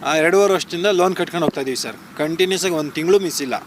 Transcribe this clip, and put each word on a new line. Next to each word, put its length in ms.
ಆ, 100
ಎರಡೂವರೆ 380
ವರ್ಷದಿಂದ 340
ಲೋನ್ 300
ಕಟ್ಕೊಂಡು 300
ಹೋಗ್ತಾ 140
ಇದೀವಿ 160
ಸರ್. 420
ಕಂಟಿನ್ಯೂಸ್ 460
ಆಗಿ 100
ಒಂದು 160
ತಿಂಗಳು 280
ಮಿಸ್ 240
ಇಲ್ಲ. 240